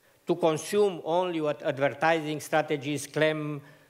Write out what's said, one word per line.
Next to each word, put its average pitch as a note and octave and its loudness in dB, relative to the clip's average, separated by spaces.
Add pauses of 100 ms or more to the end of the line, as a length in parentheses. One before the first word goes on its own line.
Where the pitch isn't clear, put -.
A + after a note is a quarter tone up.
(280)
To F3+ 2
consume F3+ 2
only E3+ 0
what D3 -4
advertising D3+ 0
strategies D3 -2
claim D3+ 0 (300)